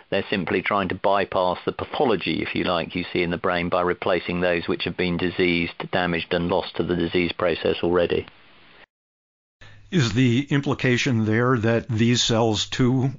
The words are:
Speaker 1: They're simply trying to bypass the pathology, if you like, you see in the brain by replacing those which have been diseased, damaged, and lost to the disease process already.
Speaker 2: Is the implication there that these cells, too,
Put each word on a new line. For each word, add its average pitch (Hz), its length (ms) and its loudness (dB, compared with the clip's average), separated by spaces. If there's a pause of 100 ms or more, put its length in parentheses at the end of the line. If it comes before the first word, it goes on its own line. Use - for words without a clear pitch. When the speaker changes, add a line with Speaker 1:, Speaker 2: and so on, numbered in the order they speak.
Speaker 1:
They're 98 180 -2
simply 95 360 0
trying 98 240 0
to 92 80 -4
bypass 92 720 0
the 92 60 -4
pathology, 90 680 -2
if - 140 -6
you 87 80 -2
like, 85 320 -2
you 87 180 -4
see 90 80 0
in 85 80 0
the 87 80 -2
brain 90 320 -2
by 90 120 0
replacing 87 600 -2
those 87 260 0
which - 180 -2
have 87 120 -6
been 87 200 0
diseased, 85 760 0
damaged, 87 420 0
and 87 160 0
lost 90 280 -2
to 87 60 0
the 87 120 0
disease 85 360 0
process 87 520 -2
already. 87 420 2 (1700)
Speaker 2:
Is 123 220 2
the 127 360 4
implication 127 760 2
there 120 320 2
that 113 320 0
these 117 340 2
cells, 113 420 2
too, 131 540 0